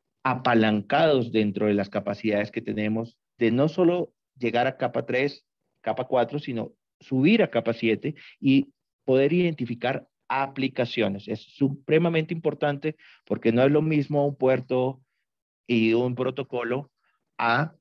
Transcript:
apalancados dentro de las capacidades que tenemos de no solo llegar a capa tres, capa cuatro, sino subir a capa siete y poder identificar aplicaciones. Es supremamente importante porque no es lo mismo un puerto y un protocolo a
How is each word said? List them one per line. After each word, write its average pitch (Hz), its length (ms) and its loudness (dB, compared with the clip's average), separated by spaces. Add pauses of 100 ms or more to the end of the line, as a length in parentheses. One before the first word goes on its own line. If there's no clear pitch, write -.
(260)
apalancados 123 1080 2
dentro 107 320 0
de 104 80 2
las 101 160 -2
capacidades 104 600 -4
que 113 120 -10
tenemos 107 560 -6 (200)
de 113 140 2
no 131 160 2
solo 175 460 0 (240)
llegar 120 300 0
a 135 100 -6
capa - 280 -4
tres, 135 400 -4 (360)
capa 110 240 -4
cuatro, 127 340 0
sino 117 320 -8 (300)
subir 175 420 4
a 165 60 0
capa 117 240 0
siete 113 420 -2 (240)
y 139 320 2 (320)
poder 139 300 2
identificar 131 720 -2 (220)
aplicaciones. 127 1000 -2
Es 110 140 -6
supremamente 160 920 0
importante 151 600 -4 (300)
porque - 260 0
no 120 120 4
es 139 80 4
lo 151 100 2
mismo 147 440 0
un 143 120 -4
puerto 127 640 0 (680)
y 113 240 2
un 123 240 0
protocolo 127 720 -6 (480)
a 120 440 0